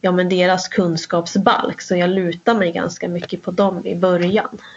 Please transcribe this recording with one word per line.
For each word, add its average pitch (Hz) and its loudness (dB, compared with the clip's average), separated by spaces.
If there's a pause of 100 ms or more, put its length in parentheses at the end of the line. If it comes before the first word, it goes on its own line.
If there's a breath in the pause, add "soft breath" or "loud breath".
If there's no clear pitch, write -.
ja, 185 2
men 180 2
deras 180 2
kunskapsbalk, 175 0
så - -2
jag 175 2
lutar 185 0
mig 185 0
ganska 170 -4
mycket 175 -6
på 185 -6
dem 180 0
i 185 -4
början, 180 0 (200)